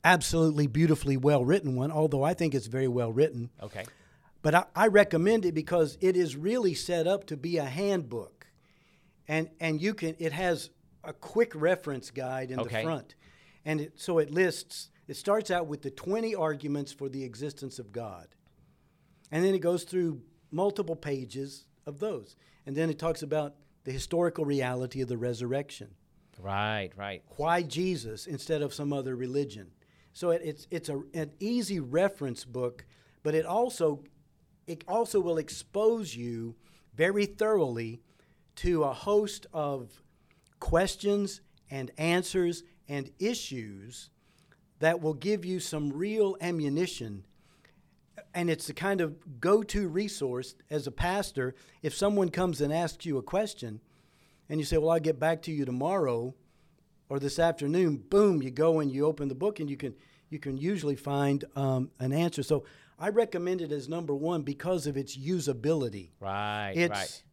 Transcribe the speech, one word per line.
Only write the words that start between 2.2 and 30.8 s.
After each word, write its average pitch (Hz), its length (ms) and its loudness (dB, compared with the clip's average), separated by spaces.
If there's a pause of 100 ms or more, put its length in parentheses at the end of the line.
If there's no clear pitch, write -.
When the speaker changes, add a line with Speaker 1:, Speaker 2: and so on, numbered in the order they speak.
Speaker 1:
I 165 100 2
think 165 200 0
it's 113 140 0
very 131 200 0
well-written. 120 640 2 (140)
Speaker 2:
Okay. 101 220 -10 (560)
Speaker 1:
But 156 140 4
I, 180 100 6 (100)
I 202 120 6
recommend 202 580 6
it 170 80 2
because 156 480 2
it 185 160 4
is 156 180 2
really 190 380 2
set 170 340 0
up 196 200 0
to 151 100 -6
be 170 200 -2
a 147 80 0
handbook. 135 840 -4 (800)
And, 160 220 0 (100)
and 156 220 0
you 208 120 0
can, 160 260 -4
it 160 140 -2
has 175 380 0 (320)
a 151 100 -12
quick - 420 0
reference 151 560 0
guide 131 400 -6
in 127 80 -4
Speaker 2:
Okay. 110 180 -4
Speaker 1:
the 110 60 0
front. 151 320 -4 (480)
And 156 160 0
it, 151 160 -6
so 170 220 0
it 147 140 4
lists, - 580 0 (180)
it 143 80 -10
starts 208 340 0
out 175 180 0
with 143 160 -8
the 143 80 -6
twenty 220 440 -2
arguments 143 560 -2
for 139 160 -8
the 135 160 -8
existence 131 560 -10
of 104 120 -14
God. 98 440 -12 (960)
And 165 140 0
then 196 80 4
it 185 60 2
goes 175 240 2
through 170 400 -2 (260)
multiple 180 460 -2
pages 135 720 -8 (180)
of 143 140 -12
those. 165 360 -8 (300)
And 139 100 -8
then 165 140 2
it 151 80 -2
talks 160 240 -2
about 147 340 -2 (280)
the 131 80 -6
historical 165 540 0
reality 127 560 0
of 123 60 -2
the 120 100 -4
resurrection. 123 720 -4 (500)
Speaker 2:
Right, 98 560 -2
right. 101 280 -8 (140)
Speaker 1:
Why 170 240 2
Jesus 139 680 -4
instead 151 340 -2
of 139 120 -4
some 143 200 -4
other 131 220 -4
religion? 123 560 -4 (420)
So 175 180 0
it, 165 120 2
it's, 151 280 -8
it's 165 180 -6